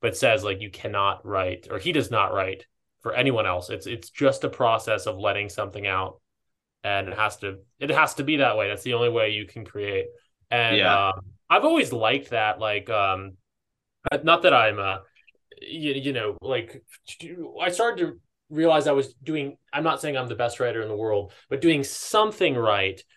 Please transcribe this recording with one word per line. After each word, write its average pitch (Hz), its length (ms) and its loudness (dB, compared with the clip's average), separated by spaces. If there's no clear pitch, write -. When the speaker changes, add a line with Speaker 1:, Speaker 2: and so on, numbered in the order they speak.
Speaker 1:
but 113 160 0
says, 113 260 4
like, 101 180 -4
you 104 80 -12
cannot 101 560 -2
write, 95 460 -4
or 101 80 -6
he 165 120 -4
does 139 200 0
not 101 220 2
write 95 320 -2
for 110 120 -6
anyone 123 320 2
else. 90 240 -2
It's, 104 180 -10
it's 113 220 -10
just - 340 0
a 117 60 -2
process 113 580 0
of 95 100 -4
letting 101 320 -2
something 101 380 -8
out, 95 320 -4
and 98 240 -2
it 95 100 -8
has 107 200 0
to, 98 200 -10
it 143 100 -4
has 147 260 4
to 143 80 -6
be 147 140 0
that 117 200 2
way. 101 100 0
That's 101 160 -8
the 123 100 -4
only 120 160 2
way 113 220 2
you 104 160 -6
can 110 180 -16
create. 101 400 -4
And, 117 260 2
Speaker 2:
Yeah. 98 320 4
Speaker 1:
um, 92 120 -4
I've 202 160 6
always 311 280 4
liked 120 380 0
that, 107 280 0
like, 104 300 -2
um, 98 480 -2
uh, 143 120 0
not 170 200 4
that 165 100 8
I'm, 110 260 6
uh, 95 180 -2
you, 151 320 -6
you 139 200 -4
know, 107 280 -4
like, 117 420 -6
I 180 80 0
started 196 360 0
to 151 140 -6
realize 156 380 4
I 147 60 4
was 139 220 0
doing, 147 420 -6
I'm 151 100 -2
not 160 160 2
saying 147 160 -4
I'm 127 120 -2
the 117 80 -6
best 120 240 -2
writer 117 220 -2
in 107 60 -4
the 107 80 -6
world, 104 380 -2
but 135 120 -4
doing 156 220 4
something 208 720 0
right 101 460 2